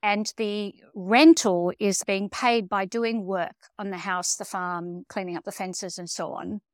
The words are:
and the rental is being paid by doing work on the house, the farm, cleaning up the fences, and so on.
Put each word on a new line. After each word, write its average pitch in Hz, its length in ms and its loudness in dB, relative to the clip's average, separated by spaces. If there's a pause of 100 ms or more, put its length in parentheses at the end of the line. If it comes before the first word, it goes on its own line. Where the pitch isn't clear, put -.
and 208 360 0
the 208 380 -4 (180)
rental 202 840 6
is 202 240 0
being 196 260 -2
paid 233 380 0
by 196 180 -2
doing 226 400 -2
work 180 300 -4 (240)
on 202 100 -6
the 185 80 -8
house, 180 380 -4
the 196 100 -10
farm, 175 640 -6
cleaning 180 300 -6
up - 80 -10
the 202 60 -8
fences, 185 460 -8
and 175 120 -12
so - 240 -6
on. 196 280 -8 (120)